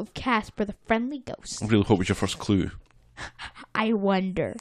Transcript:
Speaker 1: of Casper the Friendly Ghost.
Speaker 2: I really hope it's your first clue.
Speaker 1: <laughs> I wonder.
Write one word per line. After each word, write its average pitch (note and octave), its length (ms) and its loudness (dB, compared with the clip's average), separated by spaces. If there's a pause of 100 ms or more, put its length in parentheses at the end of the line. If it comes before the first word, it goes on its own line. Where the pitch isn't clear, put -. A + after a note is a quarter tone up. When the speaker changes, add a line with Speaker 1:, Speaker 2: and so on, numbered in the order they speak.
Speaker 1:
of - 140 -12
Casper A3 500 -2
the G3+ 100 -8 (120)
Friendly A#3+ 320 -2
Ghost. - 440 -12
Speaker 2:
I A2 40 -2
really G#2 180 6
hope G2+ 160 6
it's F#2 80 -2
your G2+ 80 2
first - 240 -4
clue. F#2+ 320 2 (520)
Speaker 1:
<laughs> - 520 -16
I A3 160 0
wonder. F#3+ 680 0